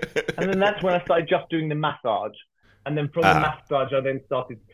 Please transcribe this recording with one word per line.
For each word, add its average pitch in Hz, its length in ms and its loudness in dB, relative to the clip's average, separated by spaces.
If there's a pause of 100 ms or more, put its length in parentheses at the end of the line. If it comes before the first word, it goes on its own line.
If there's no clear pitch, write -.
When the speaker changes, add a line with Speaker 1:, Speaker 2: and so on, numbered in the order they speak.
(280)
Speaker 1:
<laughs> 151 100 -6
Speaker 2:
And 180 120 -2
then 190 100 0
that's 202 220 0
when 180 120 2
I 175 100 0
started 170 240 0
just 175 220 0
doing 160 180 -2
the 147 80 -4
massage. 110 640 -2 (480)
And 147 120 -2
then 147 120 -2
from 170 140 0
the 185 120 8
Speaker 1:
Ah. - 240 0
Speaker 2:
massage, 135 320 -2
I 139 80 0
then 135 280 -2
started 127 300 -4 (160)